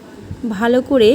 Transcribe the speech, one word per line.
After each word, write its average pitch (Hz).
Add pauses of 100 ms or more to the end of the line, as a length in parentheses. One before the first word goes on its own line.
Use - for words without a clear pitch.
(500)
ভালো 233
করে 247